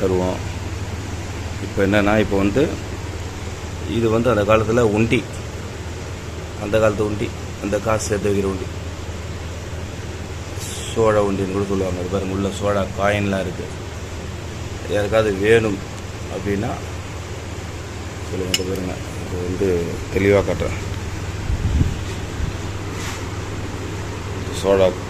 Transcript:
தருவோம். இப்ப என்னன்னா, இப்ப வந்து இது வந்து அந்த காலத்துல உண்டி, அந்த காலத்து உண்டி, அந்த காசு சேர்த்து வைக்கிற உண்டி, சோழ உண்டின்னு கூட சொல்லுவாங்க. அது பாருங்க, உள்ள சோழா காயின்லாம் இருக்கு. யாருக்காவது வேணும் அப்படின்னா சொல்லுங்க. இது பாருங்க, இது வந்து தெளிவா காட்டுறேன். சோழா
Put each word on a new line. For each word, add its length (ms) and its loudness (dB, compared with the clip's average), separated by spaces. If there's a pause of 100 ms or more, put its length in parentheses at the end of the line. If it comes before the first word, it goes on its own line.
தருவோம். 380 2 (1300)
இப்ப 220 2
என்னன்னா, 320 6
இப்ப 180 4
வந்து 280 4 (1300)
இது 180 2
வந்து 220 4
அந்த 200 6
காலத்துல 360 6 (100)
உண்டி, 240 4 (1400)
அந்த 160 2
காலத்து 280 6
உண்டி, 220 0 (340)
அந்த 160 2
காசு 280 0
சேர்த்து 240 2
வைக்கிற 240 2
உண்டி, 140 -4 (2250)
சோழ 200 6 (140)
உண்டின்னு 280 0
கூட 120 2
சொல்லுவாங்க. 320 0
அது 120 -2
பாருங்க, 220 0
உள்ள 140 0 (120)
சோழா 220 2 (160)
காயின்லாம் 460 2
இருக்கு. 220 -6 (1200)
யாருக்காவது 400 4 (100)
வேணும் 380 6 (560)
அப்படின்னா 360 0 (1600)
சொல்லுங்க. 280 -2
இது 120 -2
பாருங்க, 260 -2 (280)
இது 140 -4 (100)
வந்து 220 2 (440)
தெளிவா 360 8
காட்டுறேன். 300 0 (3750)
சோழா 280 6 (220)